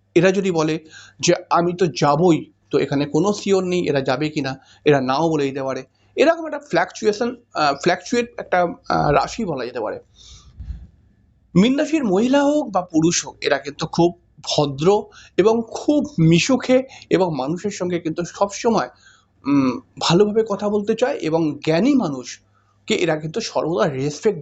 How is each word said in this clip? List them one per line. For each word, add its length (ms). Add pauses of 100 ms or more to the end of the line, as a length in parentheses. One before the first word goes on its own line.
(160)
এরা 220
যদি 120
বলে 240 (460)
যে 120 (180)
আমি 300
তো 40 (160)
যাবই, 380 (320)
তো 80
এখানে 280
কোনো 260
শিওর 400
নেই 180
এরা 100
যাবে 340
কি 120
না, 60 (360)
এরা 120
নাও 300
বলে 180
দিতে 140
পারে। 180 (360)
এরকম 300
একটা 220
ফ্ল্যাকচুয়েশন, 600 (320)
আহ, 120 (100)
ফ্ল্যাকচুয়েট 440 (160)
একটা, 160 (320)
আহ, 180 (100)
রাশি 260
বলা 240
যেতে 120
পারে। 180 (1600)
মীন 240
রাশির 260
মহিলা 380
হোক 220 (100)
বা 80 (100)
পুরুষ 320
হোক, 100 (120)
এরা 120
কিন্তু 280
খুব 240 (380)
ভদ্র 400 (480)
এবং 180 (180)
খুব 300 (280)
মিশুকে 460 (340)
এবং 260
মানুষের 420
সঙ্গে 260
কিন্তু 180 (140)
সবসময়, 520 (560)
উম, 280 (280)
ভালোভাবে 480
কথা 200
বলতে 260
চায়, 220 (120)
এবং 120 (240)
জ্ঞানী 300
মানুষকে 1000 (100)
এরা 120
কিন্তু 240
সর্বদা 480
রেসপেক্ট 540